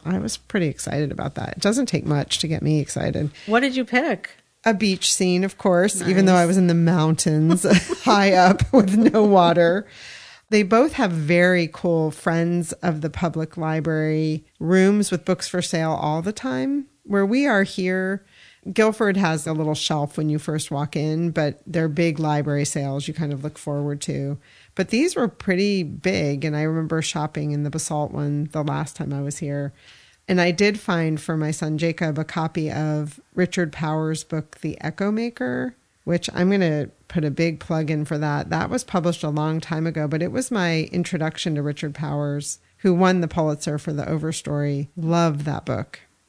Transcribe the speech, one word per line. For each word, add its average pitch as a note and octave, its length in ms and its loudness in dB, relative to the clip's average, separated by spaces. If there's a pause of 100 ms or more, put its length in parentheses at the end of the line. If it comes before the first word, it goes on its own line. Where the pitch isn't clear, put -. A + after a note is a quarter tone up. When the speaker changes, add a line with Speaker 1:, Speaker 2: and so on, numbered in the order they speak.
Speaker 1:
I F#3 140 -2
was G#3+ 180 -6
pretty F3+ 300 -2
excited C#3+ 440 -4
about - 240 -6
that. - 220 -8
It - 40 -10
doesn't A#3 260 2
take - 180 -2
much D3 340 -2
to E3+ 80 -2
get D#3 140 -4
me D3+ 180 2
excited. - 520 -2 (160)
Speaker 2:
What A3 140 4
did C4 160 -2
you B3+ 80 -2
pick? B3 460 -2 (340)
Speaker 1:
A A3+ 80 4
beach F#3+ 400 0
scene, F3+ 320 2
of G3 120 -8
course, F#3 440 2
even F#3+ 240 4
though F#3 100 8
I F3+ 60 8
Speaker 2:
Nice. E3+ 80 4
Speaker 1:
was F#3+ 80 4
in F#3 100 6
the E3+ 60 4
mountains D#3+ 920 4
<laughs> - 400 2
high G3+ 300 6
up F#3 280 6 (120)
with G#3 240 6
no A3 260 6
water. F3 600 6 (640)
They G#3+ 140 4
both A3+ 300 4
have G#3+ 180 0
very F3 600 4
cool D#3+ 400 0
Friends E3+ 640 0
of D#3 280 -2
the D#3 80 -4
Public D#3+ 480 -4
Library D#3 880 -2 (140)
rooms F#3+ 520 4
with F3+ 140 -4
books - 240 -2
for F3+ 120 -2
sale D#3+ 300 -2
all D3+ 300 -2
the F#3+ 100 -4
time. C4 540 -4 (180)
Where G3 220 0
we B3+ 200 2
are G#3 180 4
here, F#3+ 600 -4 (480)
Guilford G#3+ 460 2
has D#3+ 300 0
a E3 60 -4
little D#3 220 0
shelf D3 420 -2
when D#3 120 0
you D3+ 100 0
first D3+ 320 -6
walk D3 240 -4
in, D#3 360 -2
but D#3 360 -2
they're D#3+ 220 -2
big D#3+ 300 0
library D3 460 0
sales C#3 420 -4
you D3+ 60 -8
kind D3 200 -4
of C3+ 100 -8
look D3 140 -10
forward C#3+ 440 -4
to. C#3 360 -6 (380)
But F#3+ 140 -2
these D4 260 0
were B3+ 120 0
pretty G3 560 0
big, D3+ 600 -2
and D3+ 100 -2
I D3+ 60 0
remember D#3+ 400 -2
shopping D3+ 500 -4
in D3 120 -2
the D3 60 -4
Basalt D3+ 440 -4
one D3 400 -2
the D#3 100 -4
last C#3+ 320 -4
time C#3+ 160 -6
I C#3 100 -4
was C#3+ 180 -6
here. C#3+ 340 -6 (540)
And F#3 120 2
I F3 120 4
did G#3 280 0
find D#3+ 400 -2
for D#3+ 160 -4
my D#3 160 -2
son D#3 260 -4
Jacob D#3+ 400 -2
a D#3+ 60 -4
copy D#3+ 480 -4
of D3+ 480 -4 (160)
Richard F3 380 -2
Powers' D#3 500 -4
book, - 380 -8
The D#3 180 -8
Echo G3 320 -4
Maker, B3 640 -4 (300)
which E3+ 280 -2
I'm F3+ 160 2
gonna D#3+ 380 0 (220)
put D#3 160 -2
a D3+ 60 0
big D#3+ 280 -2
plug D#3+ 320 -4
in D3+ 140 -2
for D3+ 120 -4
that. D3 320 -2
That E3 200 -2
was B3 160 -2
published E3+ 380 -2
a D#3 60 -2
long D#3 300 -2
time D#3+ 260 -4
ago, D#3 220 -2
but D#3 140 -2
it F3 100 -4
was - 180 -4
my E3+ 340 0 (100)
introduction E3 640 -2
to D3 60 -2
Richard D3 320 -6
Powers, C#3+ 680 -4 (180)
who F#3 160 2
won F#3 260 4
the E3+ 80 0
Pulitzer D3+ 500 -2
for D#3 140 -8
The C#3+ 140 -4
Overstory. D3 880 -4
Love D#3+ 480 0
that D3 220 -6
book. - 340 -6 (300)